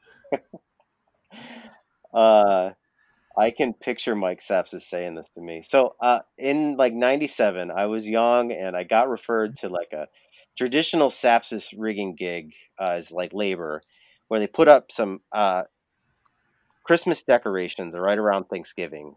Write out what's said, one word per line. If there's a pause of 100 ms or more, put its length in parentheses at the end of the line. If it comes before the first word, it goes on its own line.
(320)
<laughs> (1700)
Uh, (680)
I
can
picture
Mike
Sapsis
saying
this
to
me.
So,
uh, (160)
in,
like,
ninety-seven,
I
was
young,
and
I
got
referred
to,
like,
a (480)
traditional
Sapsis
rigging
gig, (280)
uh,
as,
like,
labor, (460)
where
they
put
up
some, (100)
uh, (1160)
Christmas
decorations
right
around
Thanksgiving